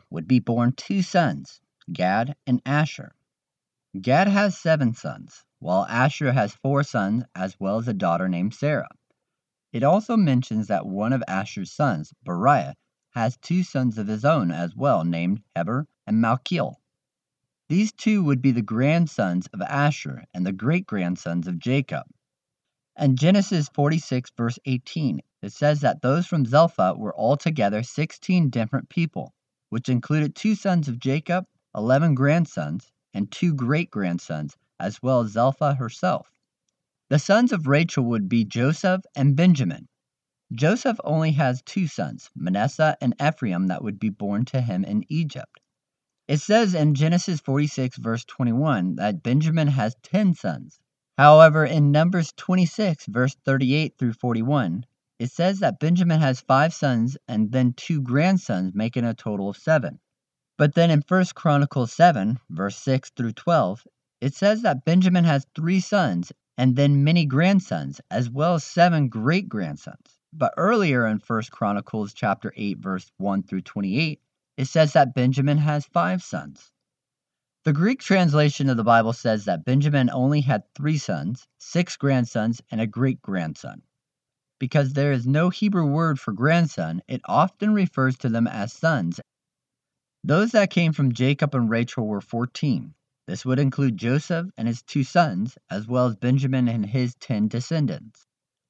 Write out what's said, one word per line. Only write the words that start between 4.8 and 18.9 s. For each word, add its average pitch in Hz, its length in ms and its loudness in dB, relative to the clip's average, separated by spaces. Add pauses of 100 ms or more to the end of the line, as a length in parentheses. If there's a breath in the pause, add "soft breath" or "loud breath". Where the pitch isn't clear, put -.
sons, - 500 -14 (160)
while 92 300 -2
Asher 127 440 0
has 107 200 0
four 143 300 -2
sons 110 400 -2 (100)
as 92 260 -8
well 98 180 -2
as 117 100 -4
a 120 60 -4
daughter 90 340 0
named 92 260 -2
Sarah. - 360 -4 (840)
It 123 120 -4
also 214 340 2
mentions 127 500 2
that 101 180 -2
one 104 280 -2
of 123 140 -2
Asher's 95 440 -6
sons, 95 420 -2 (100)
Beriah, 87 520 0 (400)
has 117 220 -4
two 180 260 -2
sons 127 340 -2
of 104 100 -6
his 107 180 -4
own 135 260 2
as 85 240 -6
well, 113 280 0
named 85 380 -2 (140)
Heber 113 320 -4 (180)
and 110 160 0
Malkiel. 123 540 -2 (920)
These 202 240 0
two 208 300 0
would 139 180 2
be 135 100 4
the 117 100 0
grandsons 110 920 0